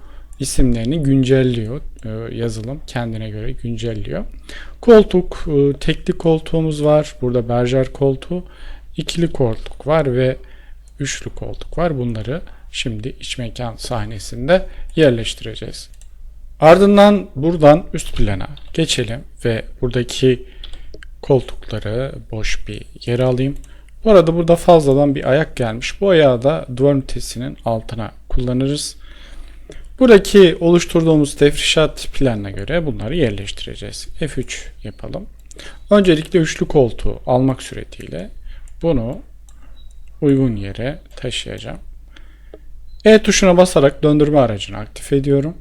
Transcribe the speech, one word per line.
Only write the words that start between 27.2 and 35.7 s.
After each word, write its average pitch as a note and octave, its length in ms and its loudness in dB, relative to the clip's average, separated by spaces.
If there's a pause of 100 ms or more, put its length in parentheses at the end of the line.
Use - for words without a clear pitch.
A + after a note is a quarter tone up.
altına A2+ 480 -6 (160)
kullanırız. C3 680 0 (1000)
Buradaki G3 640 8
oluşturduğumuz E3 760 4
tefrişat D3 800 2
planına A2 360 0
göre C3+ 360 -4
bunları A2+ 300 -6
yerleştireceğiz. G#2 920 -4 (100)
F C#3+ 220 -4
üç - 300 -10 (120)
yapalım. - 440 -12 (640)